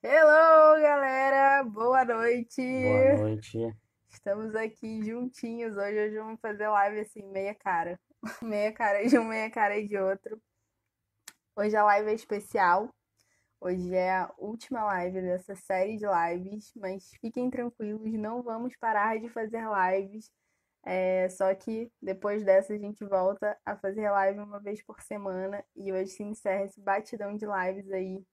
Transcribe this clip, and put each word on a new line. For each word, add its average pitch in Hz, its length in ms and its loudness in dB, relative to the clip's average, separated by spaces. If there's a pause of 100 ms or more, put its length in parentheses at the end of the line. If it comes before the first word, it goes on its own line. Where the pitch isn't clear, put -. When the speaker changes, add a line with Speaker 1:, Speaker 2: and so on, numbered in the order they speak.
Speaker 1:
Hello, 311 760 10
galera! 277 800 4
Boa 240 400 2
noite! 240 580 -2
Speaker 2:
Boa 254 560 4
noite. 113 580 -4 (340)
Speaker 1:
Estamos 214 460 -8
aqui 220 480 -8
juntinhos 233 720 -8
hoje. 202 220 -4
Hoje 214 180 -4
vamos 220 240 -12
fazer 214 260 -6
live 208 340 2
assim, 214 260 -14
meia 196 260 -6
cara. 175 460 -6 (240)
<laughs> - 180 -14
Meia 214 300 -4
cara 208 360 -2
de 247 100 4
um, 226 80 0
meia 220 240 -6
cara 214 340 -2
de 202 140 -6
outro. 196 420 -6 (1160)
Hoje 208 200 -2
a 208 80 4
live 208 260 4
é 214 40 0
especial. 202 760 0 (680)
Hoje 180 340 -4
é 185 180 0
a 185 280 -4
última 226 460 -8
live 185 360 -4
dessa 185 340 -6
série 196 420 -4
de 208 100 -8
lives, 180 680 -4
mas 196 360 -12 (100)
fiquem 247 300 -6
tranquilos, 220 600 -8
não 220 280 -6
vamos 240 360 -10
parar 220 420 -2
de 226 100 -12
fazer 226 380 -8
lives. 196 640 -2 (520)
É, 185 460 0
só 190 240 0
que 226 380 -8 (100)
depois 208 420 -6
dessa 196 300 4
a 208 40 -8
gente 208 280 -12
volta 196 580 -2
a 208 140 -8
fazer 202 320 -6
live 196 300 0
uma 208 200 -16
vez 208 240 -12
por - 180 -20
semana 196 600 -8 (120)
e 196 180 -10
hoje 190 180 -4
se - 120 -14
encerra 202 420 -4
esse 196 160 -18
batidão 208 560 -6
de 208 80 -8
lives 190 460 -6
aí 190 420 -8